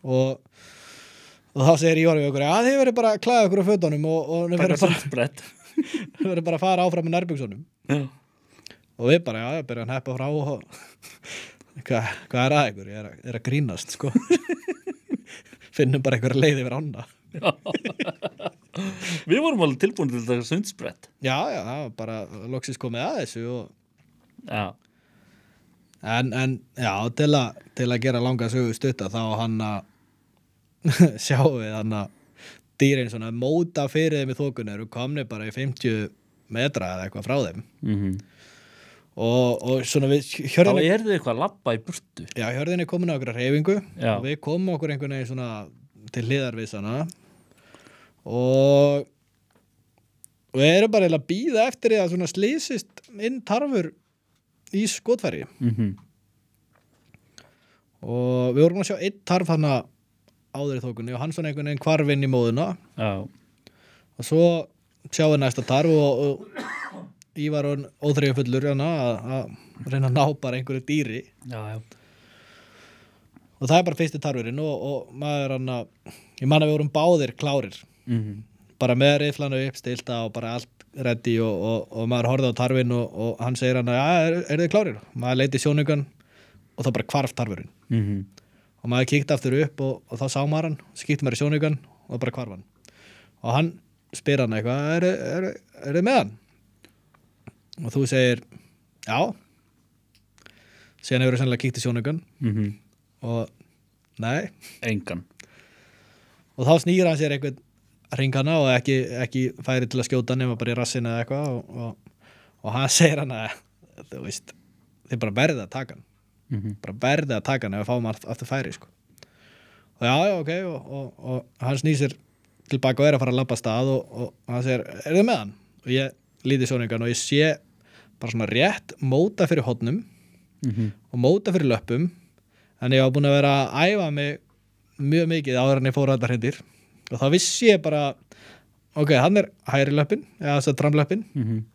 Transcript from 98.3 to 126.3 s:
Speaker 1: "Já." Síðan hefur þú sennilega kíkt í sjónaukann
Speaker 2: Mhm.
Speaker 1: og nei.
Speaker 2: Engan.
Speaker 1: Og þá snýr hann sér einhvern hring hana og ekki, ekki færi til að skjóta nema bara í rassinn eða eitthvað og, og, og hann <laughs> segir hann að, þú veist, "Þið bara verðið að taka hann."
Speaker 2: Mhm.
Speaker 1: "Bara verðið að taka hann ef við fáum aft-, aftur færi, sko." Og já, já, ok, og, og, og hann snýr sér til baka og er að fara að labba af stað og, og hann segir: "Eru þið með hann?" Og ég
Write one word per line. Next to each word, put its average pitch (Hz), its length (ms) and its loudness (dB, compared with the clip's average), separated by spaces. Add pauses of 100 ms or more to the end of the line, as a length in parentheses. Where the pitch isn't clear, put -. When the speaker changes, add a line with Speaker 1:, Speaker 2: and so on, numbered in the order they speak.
Speaker 1:
"Já." 117 180 -2 (1800)
Síðan 127 240 2
hefur 127 120 4
þú 131 60 2
sennilega 123 200 0
kíkt 131 160 -2
í 117 60 -4
sjónaukann 123 340 -2 (220)
Speaker 2:
Mhm. 107 260 0 (540)
Speaker 1:
og 117 280 -4 (680)
nei. 123 320 -2 (320)
Speaker 2:
Engan. 92 420 -4 (1300)
Speaker 1:
Og 123 80 -2
þá 147 160 8
snýr 180 260 4
hann 156 100 2
sér 143 200 0
einhvern 135 200 -6 (540)
hring 135 240 0
hana 147 240 2
og 139 100 4
ekki, 127 260 4 (280)
ekki 131 180 -2 (220)
færi 127 240 0
til 127 140 -2
að - 80 -2
skjóta 127 260 0
nema 127 240 -2
bara 120 140 -2
í - 20 -2
rassinn 120 320 -4
eða 117 160 -2
eitthvað 139 240 -4
og, 123 220 -6
og, 117 280 -10 (640)
og 107 100 -6
hann 131 200 0
<laughs> - 60 4
segir 151 240 6
hann 131 80 -8
að, 110 220 -8 (580)
þú 64 140 -12
veist, - 260 -12 (580)
"Þið 113 120 -4
bara 110 100 -2
verðið 131 320 2
að 92 60 -14
taka 131 260 -10
hann." - 80 -20 (460)
Speaker 2:
Mhm. 107 320 -4
Speaker 1:
"Bara 98 120 -12
verðið 135 440 0
að 101 60 -6
taka 131 240 -2
hann 98 60 -4
ef 104 140 -4
við - 20 -8
fáum 117 220 -2
aft-, - 160 -10
aftur 120 220 -10
færi, 135 260 -4
sko." - 120 -20 (1120)
Og - 20 -2
já, 123 120 4 (120)
já, 202 140 2
ok, 147 80 -6 (180)
og, 156 240 -10
og, 139 220 -12 (100)
og 127 220 -6 (160)
hann 131 160 -2
snýr 151 200 0
sér 139 180 0 (540)
til 139 100 0
baka 131 240 2
og 147 40 8
er 147 80 6
að 131 80 2
fara 127 80 0
að 127 80 0
labba 127 160 -2
af - 60 -8
stað 120 260 0
og, 127 240 -2 (100)
og - 120 -10 (200)
hann 123 100 -4
segir: 127 200 0 (220)
"Eru 156 160 -2
þið 220 80 6
með 208 100 2
hann?" 101 140 -10 (320)
Og 127 100 -4
ég 135 160 0 (320)